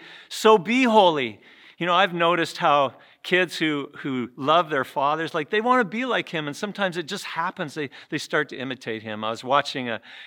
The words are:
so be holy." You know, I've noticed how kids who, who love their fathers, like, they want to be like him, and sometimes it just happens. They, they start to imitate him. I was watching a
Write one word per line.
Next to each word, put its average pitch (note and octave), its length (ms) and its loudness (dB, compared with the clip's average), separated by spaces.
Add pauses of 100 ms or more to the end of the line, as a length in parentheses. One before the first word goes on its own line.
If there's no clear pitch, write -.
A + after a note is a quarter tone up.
(280)
so A3 300 6
be A#3 240 0
holy." E3 580 4 (380)
You E3+ 60 -4
know, F3+ 80 2
I've F3+ 200 4
noticed E3+ 440 0
how C#3+ 380 4 (260)
kids F3+ 360 0
who, D3 400 -2
who B2+ 380 -4
love D#3 340 2
their C3+ 160 0
fathers, D3+ 480 -2
like, D#3+ 160 -4
they G#3+ 100 -2
want B3 220 2
to A3 40 -2
be A3+ 200 -6
like G3+ 240 -2
him, D#3 180 -6
and D3 80 -6
sometimes G3 400 -4
it F3 80 -6
just F3+ 220 -10
happens. E3 480 -6
They, D3 160 -6 (200)
they D#3+ 80 -4
start D3+ 320 -2
to - 80 -12
imitate B2 460 -8
him. A2 200 -8
I A2 60 -4
was A#2 140 -8
watching C3 460 0
a A2 120 -6 (260)